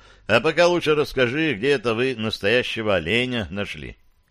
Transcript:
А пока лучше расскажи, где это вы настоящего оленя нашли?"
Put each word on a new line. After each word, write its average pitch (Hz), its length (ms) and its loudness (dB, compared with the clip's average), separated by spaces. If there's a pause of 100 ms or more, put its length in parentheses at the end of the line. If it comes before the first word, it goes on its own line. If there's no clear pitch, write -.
(260)
А 117 140 4
пока 160 260 4
лучше 165 280 2
расскажи, 139 600 0
где 113 160 -2
это 120 240 0
вы 127 200 -2
настоящего 110 800 0
оленя 113 540 -2
нашли?" 82 460 -10 (340)